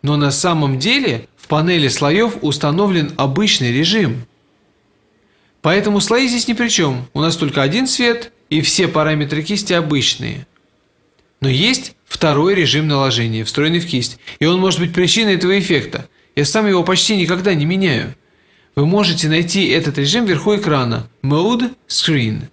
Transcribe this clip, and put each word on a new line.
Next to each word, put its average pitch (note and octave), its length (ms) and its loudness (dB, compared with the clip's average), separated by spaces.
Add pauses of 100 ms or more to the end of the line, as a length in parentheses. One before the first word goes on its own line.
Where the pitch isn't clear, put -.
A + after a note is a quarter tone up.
Но D3 140 0
на C#3+ 160 2
самом C#3+ 480 0
деле F#3+ 560 -2
в - 120 -20
панели D#3 420 2
слоёв F#3+ 520 0
установлен D#3 760 0
обычный C3+ 560 0
режим. D3+ 540 0 (1300)
Поэтому G3+ 380 2
слои B3 280 2
здесь A#3+ 200 -2
ни A#3+ 60 0
при A#3 160 0
чём. C3 440 0
У C#3 60 -4
нас E3 160 0
только C#3 280 0
один G3+ 220 0
цвет, A#3 460 0 (180)
и D#3 120 0
все - 260 2
параметры D3+ 540 0
кисти G3 320 -4
обычные. C#3+ 760 -2 (920)
Но C3+ 80 0
есть G#3+ 460 0 (100)
второй D#3+ 500 2
режим D#3 320 0
наложения, A#2 560 0
встроенный D#3 360 0
в E3+ 80 -6
кисть, B2 320 -4 (200)
и D3 60 2
он F3+ 160 2
может F3+ 180 2
быть E3+ 140 -2
причиной F#3 420 2
этого F3+ 240 2
эффекта. - 480 -2 (260)
Я C#3+ 120 0
сам G#3+ 200 2
его F#3 180 2
почти F#3 340 0
никогда F3+ 380 0
не D3 100 0
меняю. F3 500 0 (600)
Вы C#3+ 100 2
можете E3+ 420 0
найти E3+ 400 0
этот C#3 300 0
режим F3 280 0
вверху F#3+ 300 0
экрана. C3 540 -2 (140)
Mode A3 520 0 (140)
Screen. A#2 640 -2